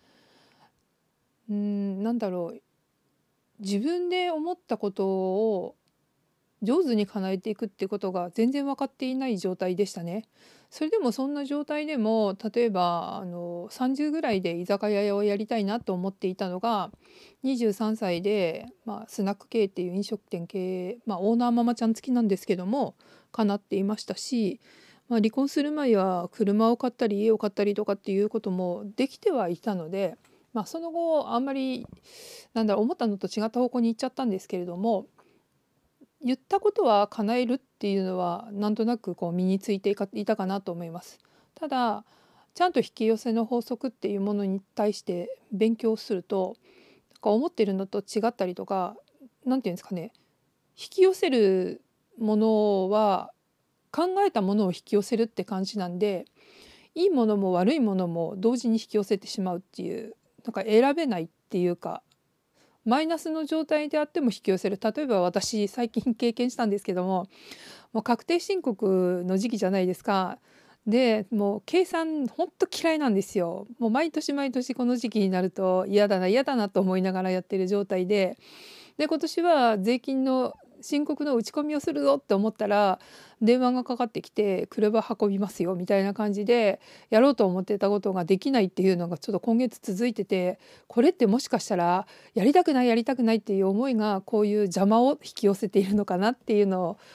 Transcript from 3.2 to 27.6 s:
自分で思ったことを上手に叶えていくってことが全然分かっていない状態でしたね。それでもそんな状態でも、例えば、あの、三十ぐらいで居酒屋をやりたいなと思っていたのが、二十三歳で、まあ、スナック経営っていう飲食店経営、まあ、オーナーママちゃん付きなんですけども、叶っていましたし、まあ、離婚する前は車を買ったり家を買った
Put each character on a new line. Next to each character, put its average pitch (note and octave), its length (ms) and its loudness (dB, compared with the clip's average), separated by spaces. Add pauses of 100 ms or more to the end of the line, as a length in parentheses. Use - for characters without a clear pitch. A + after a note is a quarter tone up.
自 G3+ 180 -2
分 F4 300 -2
で F4+ 240 0
思 D#4+ 220 -4
っ - 40 -20
た - 200 -6
こ G#3 120 -4
と G3 160 -4
を F#3+ 720 -2 (840)
上 C4 200 2
手 B3+ 140 2
に G#3 100 2
叶 F#3+ 260 -4
え G3 40 -2
て F#3+ 140 -6
い G#3 60 -4
く A3+ 100 -6
っ - 20 -6
て - 200 -6
こ G#3 100 -4
と G3 120 -4
が F3+ 200 -4
全 A3+ 200 2
然 C#4 140 -2
分 C#4 120 -2
か C#4 100 -4
っ - 20 -6
て - 160 -10
い B3+ 120 -4
な C4 120 -2
い A3+ 80 0
状 F3+ 180 -2
態 F#3 220 -2
で G3+ 80 2
し F#3+ 80 -10
た F3 100 -10
ね。 F3 220 -6 (460)
そ - 120 -8
れ D#4 60 -2
で A4 100 0
も C4 140 0
そ C4+ 140 -4
ん C#4+ 80 -4
な C#4+ 100 -6
状 C#4+ 220 -4
態 D4+ 180 -4
で D4+ 140 -4
も、 G#3+ 400 0 (160)
例 A#3+ 80 2
え A#3 80 2
ば、 F3+ 480 -2
あ F#3+ 80 -10
の、 F3 440 -10
三 B3+ 240 -2
十 D4 160 -2
ぐ D#4 120 -4
ら C4+ 100 0
い F#3+ 80 2
で E3+ 180 -2
居 F3 60 -4
酒 G3+ 260 0
屋 G3+ 240 0
を G3+ 80 0
や G#3 140 0
り G#3+ 100 -4
た A#3 120 -2
い G3+ 80 0
な G#3+ 140 -2
と G3+ 120 -6
思 F3+ 160 -2
っ F#3+ 40 -6
て - 140 -8
い F#3 100 -2
た F#3+ 120 -4
の F3+ 120 -6
が、 G#3+ 300 -2 (520)
二 C4 160 -2
十 A3 160 2
三 A3 240 -2
歳 F3 240 -2
で、 G3 460 0 (180)
ま G#3 160 -10
あ、 - 60 -18
ス - 140 -6
ナ G3 100 0
ッ - 20 -2
ク - 140 -20
経 A3+ 140 0
営 - 40 4
っ - 20 -2
て F#3+ 140 -8
い F3+ 80 -4
う F3+ 40 -8
飲 G3 100 -2
食 - 180 -8
店 E3+ 240 -8
経 F#3 420 -6
営、 A#3 160 -10
ま G#3 120 -4
あ、 E3+ 40 -6
オ G#3 140 2
ー - 20 2
ナ A#3+ 120 2
ー - 20 2
マ A#3 140 2
マ A#3+ 100 2
ち - 80 -6
ゃ A3+ 40 2
ん A3+ 60 2
付 - 140 -6
き C4 60 0
な A#3+ 100 2
ん A3 60 2
で G3 100 2
す - 80 -12
け F#3 100 2
ど F3+ 80 -6
も、 A3 300 -2 (360)
叶 G3+ 260 0
っ - 20 -4
て - 180 -6
い F#3+ 80 0
ま G#3 140 -2
し - 80 -14
た F#3+ 100 -6
し、 A3 420 -2 (520)
ま A#3+ 80 2
あ、 - 20 4
離 A3 100 2
婚 C#4 200 0
す D4 120 0
る D4 80 -2
前 C#4+ 260 2
は F#3 360 0
車 G#3+ 380 2
を A#3+ 80 2
買 C4 100 -2
っ A#3 60 -4
た B3 120 -2
り G3+ 180 0
家 A3+ 60 4
を A3 60 6
買 G#3+ 140 -2
っ - 20 -20
た G#3 120 0